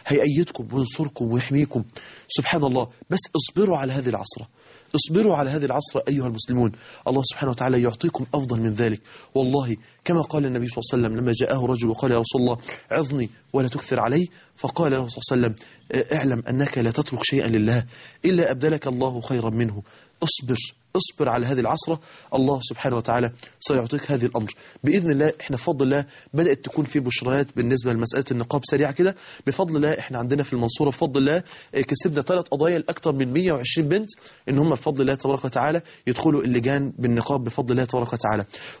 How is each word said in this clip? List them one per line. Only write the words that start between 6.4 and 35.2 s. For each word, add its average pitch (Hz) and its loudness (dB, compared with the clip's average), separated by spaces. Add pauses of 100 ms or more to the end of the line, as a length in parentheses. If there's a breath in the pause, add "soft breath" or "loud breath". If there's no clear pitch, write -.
الله 131 2
سبحانه 131 -4
وتعالى 127 2
يعطيكم 123 -2
أفضل 127 -2
من 113 0
ذلك. 110 0 (340 loud breath)
والله 127 0 (280 loud breath)
كما 170 2
قال 147 0
النبي 123 -2
صلى 117 -6
الله 120 2
عليه 110 -2
وسلم 120 -2
لما 120 2
جاءه 123 0
رجل 120 0
وقال: 139 0
"يا 117 4
رسول 120 0
الله، 123 2 (340 loud breath)
عظني 135 -2 (240 loud breath)
ولا 135 2
تكثر 123 -2
علي"، 135 2 (280 loud breath)
فقال 147 0
له 131 0
صلى 123 -2
الله 120 4
عليه 107 -2
وسلم: - -20 (500 loud breath)
"اعلم 131 0
أنك 135 0
لا 117 2
تترك 131 -2
شيئا 139 0
لله 113 2 (400 loud breath)
إلا 170 4
أبدلك 143 0
الله 127 -2
خيرا 117 -2
منه". 110 -2 (400 loud breath)
اصبر، 127 0 (380)
اصبر 156 0
على 120 0
هذه 127 -2
العصرة، 156 -2 (340 loud breath)
الله 135 2
سبحانه 123 -4
وتعالى 120 0 (280 loud breath)
سيعطيك 139 -2
هذه 123 0
الأمر 110 -2 (300 loud breath)
بإذن 170 2
الله. 151 4
احنا 139 -6
بفضل 139 0
الله 139 2 (280 loud breath)
بدأت 151 2
تكون 151 -2
في 143 0
بشريات 131 0
بالنسبة 120 0
لمسألة 117 -2
النقاب 123 -2
سريعة 143 2
كده 185 2 (320 loud breath)
بفضل 165 -2
الله. 147 2
احنا - -8
عندنا 127 0
في - -8
المنصورة 120 0
بفضل 139 0
الله، 147 2 (320 loud breath)
آه، 139 0
كسبنا 143 0
ثلاث 180 0
قضايا 156 2
لأكثر 165 -2
من 131 0
مية 175 2
وعشرين 143 0
بنت 202 0 (400 loud breath)
إن - 4
هم 151 4
بفضل 139 0
الله 135 2
تبارك 135 -2